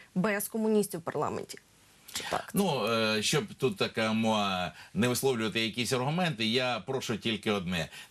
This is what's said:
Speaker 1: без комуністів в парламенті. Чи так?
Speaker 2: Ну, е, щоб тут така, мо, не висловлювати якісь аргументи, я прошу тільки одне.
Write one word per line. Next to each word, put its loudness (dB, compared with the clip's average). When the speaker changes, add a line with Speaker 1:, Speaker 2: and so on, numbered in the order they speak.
Speaker 1:
без 2
комуністів 2
в -10
парламенті. -4
Чи -6
так? -2
Speaker 2:
Ну, 2
е, 2
щоб 0
тут 0
така, 0
мо, 2
не 4
висловлювати 2
якісь -2
аргументи, 0
я 0
прошу -2
тільки -2
одне. 0